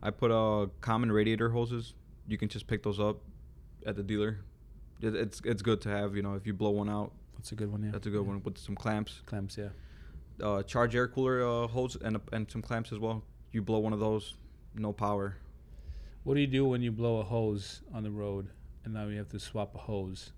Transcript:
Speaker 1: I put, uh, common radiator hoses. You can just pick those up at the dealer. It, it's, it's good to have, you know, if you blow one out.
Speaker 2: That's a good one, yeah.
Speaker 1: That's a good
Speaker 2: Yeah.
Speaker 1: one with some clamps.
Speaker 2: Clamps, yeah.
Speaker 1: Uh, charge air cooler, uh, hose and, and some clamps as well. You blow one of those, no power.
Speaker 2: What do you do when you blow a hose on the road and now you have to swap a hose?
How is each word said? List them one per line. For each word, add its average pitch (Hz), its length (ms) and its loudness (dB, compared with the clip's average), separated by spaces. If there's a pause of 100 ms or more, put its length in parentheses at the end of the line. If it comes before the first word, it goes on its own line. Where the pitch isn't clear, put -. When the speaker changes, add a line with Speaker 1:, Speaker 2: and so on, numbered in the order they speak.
Speaker 1:
I 107 80 0
put, 117 200 4
uh, 110 360 6 (140)
common 113 320 4
radiator 110 380 6
hoses. 120 440 0 (320)
You 107 120 -2
can 107 100 2
just - 180 -6
pick 110 160 0
those 101 180 0
up 104 200 2 (680)
at 104 100 -2
the 101 60 -2
dealer. 104 380 2 (600)
It, 110 140 2
it's, 107 300 -2
it's 107 180 2
good 107 200 4
to 107 80 -2
have, 101 260 0
you 101 60 0
know, 101 120 -2
if 98 120 -4
you 104 80 0
blow 104 160 2
one 104 180 2
out. 104 240 -2 (240)
Speaker 2:
That's - 160 -10
a - 40 -8
good 104 140 -2
one, 104 120 -2
yeah. 107 80 0
Speaker 1:
That's 101 160 -4
a 107 40 -2
good 104 120 2
Speaker 2:
Yeah. 95 60 0
Speaker 1:
one 98 140 -4
with 95 160 -4
some - 160 -6
clamps. 107 520 -2
Speaker 2:
Clamps, 98 320 -4
yeah. 104 100 -6 (760)
Speaker 1:
Uh, 101 200 2
charge 117 340 4
air 123 120 6
cooler, 127 380 4
uh, 120 200 2
hose 123 300 0
and, 107 240 0 (120)
and 107 180 -2
some 113 120 -6
clamps 113 300 -2
as 107 60 -6
well. 110 240 0 (300)
You 117 100 2
blow 110 180 4
one 110 120 4
of 107 80 2
those, 110 340 2 (400)
no 107 180 -2
power. 101 440 0 (840)
Speaker 2:
What 139 120 2
do 143 60 6
you 143 60 6
do 135 200 4
when 123 160 4
you 120 100 2
blow 113 260 4
a 107 40 2
hose 104 600 0 (100)
on 110 100 -4
the 107 80 -2
road 101 380 -2 (360)
and 110 100 -6
now 107 140 -2
you 104 100 -2
have 101 120 -4
to 107 80 -6
swap - 360 -4
a 104 40 -8
hose? 95 600 -4